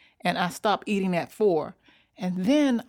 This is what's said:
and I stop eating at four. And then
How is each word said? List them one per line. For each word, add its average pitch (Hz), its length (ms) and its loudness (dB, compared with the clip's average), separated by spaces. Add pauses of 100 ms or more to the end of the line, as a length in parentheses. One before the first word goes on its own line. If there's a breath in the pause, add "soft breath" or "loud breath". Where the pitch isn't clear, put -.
(220 soft breath)
and 175 160 0
I 175 100 0
stop 190 380 -2
eating 190 280 0
at 165 160 -2
four. 180 460 0 (420 soft breath)
And 180 280 -4
then 262 440 2